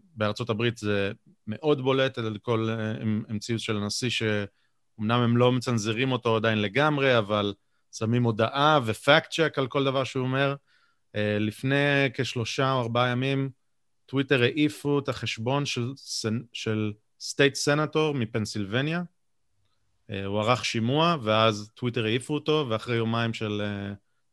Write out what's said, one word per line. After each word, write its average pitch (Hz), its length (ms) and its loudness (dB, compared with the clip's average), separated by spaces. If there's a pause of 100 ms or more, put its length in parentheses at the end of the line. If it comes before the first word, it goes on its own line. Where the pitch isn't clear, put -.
(160)
בארצות 107 340 -2
הברית 117 280 0
זה 101 340 -2 (360)
מאוד 139 340 0
בולט, 131 360 2
על 110 240 -4
כל, 113 280 0
אה, 110 320 -4
עם, 110 280 -2
עם 107 100 -6
ציוץ 113 220 -4
של 110 160 -4
הנשיא, 104 320 -4
שאומנם 107 1120 -4
הם 120 180 4
לא 123 140 6
מצנזרים 120 600 -2
אותו 117 240 0
עדיין 110 260 2
לגמרי, 139 560 2
אבל 104 360 0 (380)
שמים 117 320 0
הודעה 135 600 4
ופאקט 143 460 4
צ'ק 156 260 0
על 135 100 0
כל 139 160 0
דבר 135 200 0
שהוא 127 200 -4
אומר. 135 320 0 (600)
אה, 104 240 0
לפני 139 720 2
כשלושה 131 580 -2
או 131 80 0
ארבעה 120 300 0
ימים, 135 400 -2 (560)
טוויטר 135 380 2
העיפו 143 560 0
את 139 100 -4
החשבון 123 560 -4
של 127 320 -4
סנ-, 117 460 -4 (100)
של 107 400 -4 (260)
סטייט 139 360 2
סנטור 151 580 0
מפנסילבניה. 113 880 -4 (1080)
אה, 98 160 -6
הוא 101 140 -2
ערך 110 260 2
שימוע, 147 580 0
ואז 107 500 2
טוויטר 120 320 -4
העיפו 123 280 -2
אותו, 151 360 0
ואחרי 110 260 -2
יומיים 113 380 0
של, 104 320 -4
אה, 101 280 -6 (400)